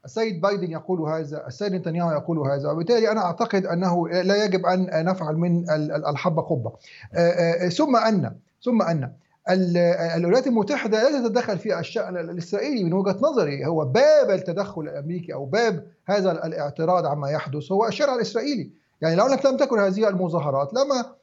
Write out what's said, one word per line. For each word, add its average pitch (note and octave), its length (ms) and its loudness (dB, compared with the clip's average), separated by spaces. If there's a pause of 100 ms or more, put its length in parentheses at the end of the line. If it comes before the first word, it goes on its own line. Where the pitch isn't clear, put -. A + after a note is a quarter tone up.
السيد A3 360 -4
بايدن F#3 300 0
يقول E3+ 300 -4
هذا، D3+ 460 -6
السيد G3 260 -4
نتنياهو E3+ 380 -2
يقول D#3 280 -2
هذا، C#3 320 -2
وبالتالي G#3+ 400 2
أنا G#3+ 140 0
أعتقد G3 400 0
أنه F3 440 0
لا F#3+ 360 2
يجب F#3 200 0
أن F3+ 400 2
نفعل E3+ 300 -2
من E3+ 340 0
ال-، D3+ 220 0
ال-، D3+ 140 -4
الحبة D#3 360 -2
قبة. B2+ 300 -4 (420)
آه، E3+ 520 2
آه، F3+ 40 0
ثم C4+ 260 2
أن، G#3+ 400 2 (280)
ثم A#3 180 2
أن D#3 300 0 (380)
ال-، F3+ 280 2 (400)
الولايات F3+ 300 2
المتحدة A3 600 2
لا C4 180 0
تتدخل A3+ 300 0
في F#3 220 -2
الشأن F#3 380 -6
ال-، E3+ 120 -6
الإسرائيلي G3+ 540 -4
من E3 100 0
وجهة F#3+ 280 0
نظري. D#3+ 440 0
هو D#3 200 0
باب C4 440 6
التدخل F#3 520 -2
الأمريكي D3+ 520 -8
أو C3+ 120 -8
باب F#3+ 420 0 (180)
هذا F#3+ 260 2
ال-، D#3+ 120 -4
الاعتراض E3 600 0
عما D3 240 -2
يحدث C#3+ 420 -4
هو G#3+ 160 2
الشارع C4+ 280 0
الإسرائيلي. A#3 540 -4 (320)
يعني E3 140 2
لو G#3+ 120 4
لم C4+ 300 2
تكن B3 220 2
هذه G3+ 300 2
المظاهرات D#3 640 -2
لما C4 320 0 (180)